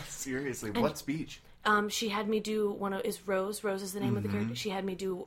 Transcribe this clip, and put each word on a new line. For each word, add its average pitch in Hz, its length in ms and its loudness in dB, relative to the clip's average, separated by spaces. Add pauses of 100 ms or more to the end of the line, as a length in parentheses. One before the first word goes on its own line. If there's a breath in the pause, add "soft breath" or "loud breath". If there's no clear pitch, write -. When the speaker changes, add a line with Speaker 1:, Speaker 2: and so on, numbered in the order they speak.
Speaker 1:
<laughs> - 80 -10
Seriously, 131 640 -4
Speaker 2:
And 117 120 2
Speaker 1:
what 151 160 4
speech? - 420 -4 (240 loud breath)
Speaker 2:
Um, 208 240 4
she 220 220 0
had 208 180 0
me 220 120 4
do 214 300 2
one 196 220 -2
of, 190 120 0
is - 220 -2
Rose, 196 380 0
Rose 196 180 0
is 190 100 -6
the 202 80 -4
name 131 160 2
of 202 60 0
the 104 60 0
Speaker 1:
Mm-hmm. 101 100 0
Speaker 2:
character. 113 160 0
She 196 160 -2
had 190 140 -2
me 190 100 0
do, 185 320 -4